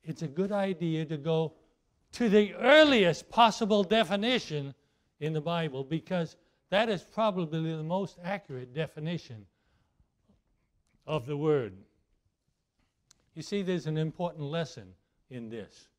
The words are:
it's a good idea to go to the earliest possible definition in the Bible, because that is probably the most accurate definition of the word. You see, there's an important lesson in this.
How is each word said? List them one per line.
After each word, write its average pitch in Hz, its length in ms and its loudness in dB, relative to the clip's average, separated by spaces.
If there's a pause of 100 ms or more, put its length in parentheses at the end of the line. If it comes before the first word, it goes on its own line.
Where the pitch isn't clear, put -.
it's 156 160 -10
a 160 60 -6
good 190 260 -4
idea 170 500 -2
to 156 140 -6
go 160 360 -2 (580)
to 240 160 -2
the 202 280 4
earliest 247 720 6
possible 214 540 4
definition 202 920 0 (460)
in 156 140 -4
the 156 80 -2
Bible, 160 420 -4
because 160 540 -6 (320)
that 220 200 2
is 185 140 -4
probably 165 720 -2
the 156 80 -8
most 185 400 -4
accurate 131 500 -10
definition 151 720 -8 (1600)
of 147 200 -4
the 147 100 -6
word. 143 380 0 (1600)
You 160 60 -14
see, 202 200 -4
there's 180 240 -4
an 156 120 -4
important 156 480 -6
lesson 139 480 -8 (360)
in 117 200 -12
this. 107 500 -14